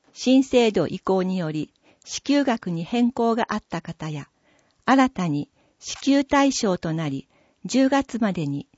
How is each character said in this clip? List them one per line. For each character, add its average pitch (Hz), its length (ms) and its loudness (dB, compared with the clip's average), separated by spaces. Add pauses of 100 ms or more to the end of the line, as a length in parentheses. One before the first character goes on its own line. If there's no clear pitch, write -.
(140)
新 262 300 4
制 240 280 2
度 180 160 0
移 185 120 -8
行 190 240 0
に 185 140 -2
よ 160 140 -4
り 151 220 -8 (300)
支 - 180 -12
給 285 220 2
額 226 260 -2
に 170 140 -4
変 240 280 0
更 233 240 0
が 226 180 -2
あ 214 40 -4
っ - 60 -10
た - 180 -8
方 156 280 -12
や、 147 180 -10 (580)
新 254 240 4
た 185 180 -4
に 147 220 -4 (300)
支 - 220 -14
給 277 240 2
対 277 260 2
象 190 260 -2
と 160 160 -6
な 160 140 -4
り、 135 220 -8 (340)
十 262 260 2
月 269 300 -2
ま 208 140 0
で 160 140 -4
に 143 200 -6 (100)